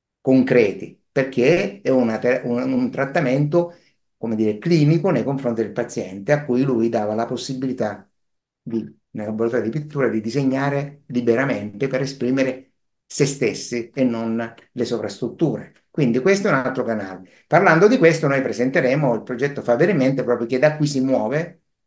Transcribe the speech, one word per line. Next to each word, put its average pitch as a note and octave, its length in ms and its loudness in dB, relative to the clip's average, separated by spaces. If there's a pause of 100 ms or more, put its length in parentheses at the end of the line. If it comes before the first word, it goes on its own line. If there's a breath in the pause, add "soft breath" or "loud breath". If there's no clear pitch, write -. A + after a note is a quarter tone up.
(200)
concreti, B2 800 2 (100)
perché C#3+ 720 0
è - 80 -6
una A#2 300 2
te-, B2+ 260 0
un, B2 280 -2
un B2+ 180 -2
trattamento, D3 840 0 (440 loud breath)
come A2+ 160 -6
dire, G#2+ 240 0
clinico E3 520 2
nei B2+ 140 0
confronti A#2+ 380 -2
del G2+ 100 -6
paziente, G2+ 600 -4
a D3 120 0
cui B2+ 180 2
lui A#2 260 2
dava G#2+ 260 -2
la A#2 120 -2
possibilità B2 840 -6 (540)
di, A2+ 180 -4 (300)
nel G#2+ 160 -8
laboratorio A2+ 440 -2
di D#3 80 -4
pittura, C#3+ 300 -2
di A2 120 -2
disegnare C#3 840 -2
liberamente A#2 800 0
per C3 140 -2
esprimere C3 720 -2 (340)
se - 200 0
stessi A#2+ 680 -4
e C3 100 0
non A2+ 500 -2 (180)
le A#2+ 120 -4
sovrastrutture. A2+ 880 -4 (180)
Quindi B2 300 0
questo G3 280 2
è - 20 2
un C#3 80 4
altro B2+ 260 -2
canale. F#2+ 440 -6 (180 soft breath)
Parlando F3 420 6
di B3+ 100 4
questo, E3 280 6
noi C3+ 160 2
presenteremo C3 720 0
il G#2+ 80 -4
progetto A#2+ 400 -4
Fabri C3 280 2
in F#3+ 60 2
Mente, C3 280 0
proprio A#2 220 0
che B2+ 120 -2
da D3+ 180 2
qui D3+ 100 0
si C#3 140 -2
muove C3 640 -2 (240)